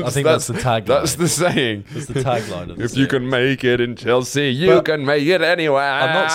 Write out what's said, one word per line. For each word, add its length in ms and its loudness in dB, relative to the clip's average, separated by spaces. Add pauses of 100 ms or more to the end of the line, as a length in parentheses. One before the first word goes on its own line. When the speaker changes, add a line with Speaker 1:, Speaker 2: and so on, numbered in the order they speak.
Speaker 1:
That's, 100 -2
Speaker 2:
think 100 0
that's 220 2
the 80 -4
tagline. 320 0
Speaker 1:
that's 300 0
the 120 0
saying. 640 0
Speaker 2:
That's 140 -10
the 80 -8
tagline 560 -4
of 80 -14
the 60 -4
Speaker 1:
If 80 -4
you 120 2
Speaker 2:
series. 60 0
Speaker 1:
can 180 0
make 360 0
it 180 2
in 140 -4
Chelsea, 540 0
you 180 0
Speaker 2:
But 180 4
Speaker 1:
can 180 -2
make 220 0
it 160 2
anywhere. 500 2
Speaker 2:
I'm 220 0
not 200 0